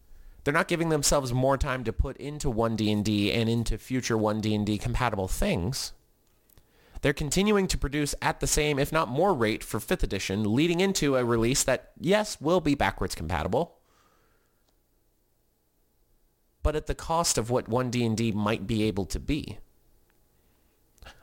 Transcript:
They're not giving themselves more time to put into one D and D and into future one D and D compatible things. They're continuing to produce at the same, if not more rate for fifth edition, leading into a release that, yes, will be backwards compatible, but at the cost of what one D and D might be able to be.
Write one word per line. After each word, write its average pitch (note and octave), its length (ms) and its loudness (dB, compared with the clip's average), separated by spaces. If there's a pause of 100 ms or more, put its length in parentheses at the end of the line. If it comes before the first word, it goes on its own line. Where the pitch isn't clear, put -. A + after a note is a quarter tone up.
(440)
They're D3 100 0
not F3+ 140 2
giving E3 220 0
themselves C#3+ 420 2
more C3 260 2
time C3 260 -2
to A2 80 -2
put - 260 -2
into D3 320 -6
one A2+ 260 2
D G#2 160 2
and G#2 120 2
D G#2 280 2
and A2+ 160 2
into A#2 300 0
future B2 400 -2
one G#2+ 220 0
D G#2+ 140 0
and G#2+ 120 0
D G#2+ 120 0
compatible A2 500 -2
things. C3 640 -2 (1080)
They're C#3+ 120 2
continuing F#3+ 560 2
to - 100 0
produce C#3+ 440 -2
at D#3 180 -2
the D3 60 -2
same, D3+ 320 2
if C#3+ 140 0
not D#3+ 160 2
more E3 260 2
rate A2 300 0
for - 160 -6
fifth - 220 -2
edition, G2+ 520 0
leading E3 260 2
into F#3 360 2
a B2 80 2
release A#2 400 2
that, - 360 -2
yes, G#3 400 0
will E3+ 200 2
be D3 140 0
backwards G2 400 -2
compatible, F2+ 600 -2 (2750)
but D3+ 120 2
at D3+ 120 -4
the C#3 80 -2
cost E3 420 0
of A2+ 140 0
what B2 180 0
one B2 220 0
D A#2+ 140 0
and A2 120 0
D A2+ 160 0
might G#2 340 -2
be G#2+ 180 0
able G2+ 220 0
to - 140 -6
be. - 380 -6 (1600)